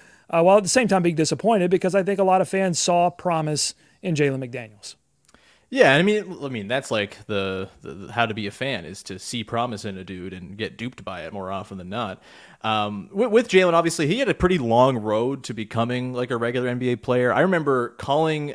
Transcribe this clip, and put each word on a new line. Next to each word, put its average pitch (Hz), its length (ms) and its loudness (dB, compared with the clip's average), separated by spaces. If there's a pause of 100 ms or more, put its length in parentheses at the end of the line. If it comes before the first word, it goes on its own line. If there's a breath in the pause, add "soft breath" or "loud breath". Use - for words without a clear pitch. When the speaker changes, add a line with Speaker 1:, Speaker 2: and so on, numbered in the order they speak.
(300 soft breath)
Speaker 1:
uh, 165 140 2
while 190 140 8
at 208 60 4
the 175 60 -6
same 247 200 4
time 190 120 4
being 170 140 2
disappointed, 175 560 2
because 185 240 2
I 196 80 4
think 196 160 -2
a 196 60 4
lot 190 160 4
of - 80 -2
fans 190 280 0
saw 175 320 2
promise 160 640 -2 (280 soft breath)
in 175 140 -2
Jalen 139 280 0
McDaniels. 117 520 -14 (760 soft breath)
Speaker 2:
Yeah, 208 240 6
and 147 80 6
I - 20 4
mean, 196 400 0
I 139 60 -6
mean, 107 180 -8
that's, 131 240 -4
like, 104 360 -4
the, 95 420 -4 (120)
the, - 120 -14
the 95 180 -16
how 117 140 0
to 110 80 -4
be 104 140 -6
a 98 40 -8
fan, 123 320 -8
is 82 200 -14
to 92 140 -14
see 117 280 -10
promise 117 400 -4
in 98 120 -8
a 95 60 -12
dude 90 300 -12
and 92 240 -14
get 107 200 -8
duped 117 280 -12
by 92 160 -10
it 82 100 -12
more 95 180 -10
often 98 280 -10
than 90 120 -14
not. 104 320 -8 (420 loud breath)
Um, 104 480 -2
with, 214 200 0
with 226 160 4
Jalen, 185 260 4
obviously, 165 320 2
he 185 140 0
had 262 100 0
a 160 60 0
pretty 180 240 2
long 123 380 4
road 113 480 -2
to 131 80 -8
becoming, 120 600 -4
like, 123 160 -4
a 123 80 -2
regular 123 300 -2
N 123 100 -2
B 123 120 -2
A 123 80 0
player. 123 360 2
I 113 60 2
remember 143 520 2
calling, 151 640 -2